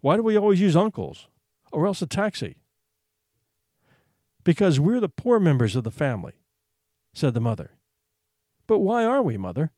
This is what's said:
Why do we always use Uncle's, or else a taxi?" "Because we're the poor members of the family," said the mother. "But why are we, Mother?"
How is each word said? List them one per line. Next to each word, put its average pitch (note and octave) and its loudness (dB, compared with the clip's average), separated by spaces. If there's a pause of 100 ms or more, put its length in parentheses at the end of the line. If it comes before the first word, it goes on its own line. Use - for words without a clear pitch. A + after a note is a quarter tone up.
Why C#3+ 2
do A3 0
we G#3+ 2
always G3+ 4
use F#3 2
Uncle's, E3+ -2 (440)
or D#3 -2
else G3 -4
a D#3+ -6
taxi?" G3 -6 (1900)
"Because E3+ 2
we're G#3+ 2
the G3+ -2
poor A#3+ 0
members B2 2
of B2 -4
the G#2+ -8
family," B2+ -6 (720)
said C3+ -2
the A2+ -2
mother. A2+ -4 (880)
"But A3 2
why A3+ 2
are C4 2
we, B2 -2
Mother?" G2 -4